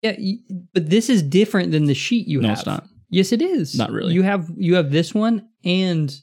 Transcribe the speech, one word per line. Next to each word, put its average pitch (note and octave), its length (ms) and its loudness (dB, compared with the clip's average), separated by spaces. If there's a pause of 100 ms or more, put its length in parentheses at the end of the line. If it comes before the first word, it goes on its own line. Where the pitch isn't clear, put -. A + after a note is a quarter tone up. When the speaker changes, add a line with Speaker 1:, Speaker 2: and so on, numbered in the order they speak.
Speaker 1:
Yeah, G#3+ 160 -2
y-, G3 200 -4 (340)
but E3 180 0
this A3+ 200 4
is G#3 120 4
different F3+ 500 2
than D3+ 140 2
the C#3+ 80 4
sheet A#2+ 340 -2
you C#3+ 120 0
Speaker 2:
No, A2+ 80 2
Speaker 1:
have. G#2 100 0
Speaker 2:
it's - 80 -8
not. - 200 -6 (220)
Speaker 1:
Yes, F#3+ 240 2
it A#3 100 0
is. C#4+ 340 -2
Speaker 2:
Not A3 140 0
really. E3 240 -2
Speaker 1:
You F#3 80 2
have, F#3 340 -2
you F3+ 200 2
have D3+ 140 0
this E3 240 0
one A3 340 -2 (160)
and F3+ 480 0 (100)